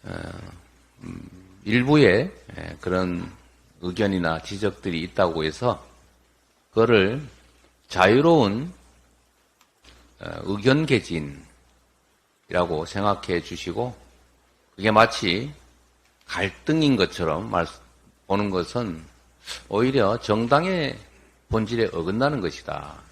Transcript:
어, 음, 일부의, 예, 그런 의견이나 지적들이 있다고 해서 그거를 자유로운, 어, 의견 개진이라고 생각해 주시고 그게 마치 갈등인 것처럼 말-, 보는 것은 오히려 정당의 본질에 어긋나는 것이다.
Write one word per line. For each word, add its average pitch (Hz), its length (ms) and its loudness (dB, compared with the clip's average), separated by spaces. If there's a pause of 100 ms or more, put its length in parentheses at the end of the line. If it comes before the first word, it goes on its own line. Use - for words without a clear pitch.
어, 50 80 -14 (920)
음, 50 260 -14 (340)
일부의, 123 640 4 (280)
예, 82 240 -14
그런 90 500 -2 (480)
의견이나 90 640 -2
지적들이 95 600 -6
있다고 85 440 0
해서 107 360 -4 (880)
그거를 113 540 2 (640)
자유로운, 127 840 4 (1500)
어, 50 100 -12 (140)
의견 120 420 2
개진이라고 80 680 -2 (1300)
생각해 98 560 -2
주시고 98 540 -8 (800)
그게 107 160 0
마치 110 640 2 (720)
갈등인 143 680 0
것처럼 90 540 -2
말-, 85 180 0 (600)
보는 101 220 0
것은 90 540 -6 (680)
오히려 117 500 2
정당의 139 800 0 (520)
본질에 110 440 0
어긋나는 110 480 -2
것이다. 76 540 -8 (160)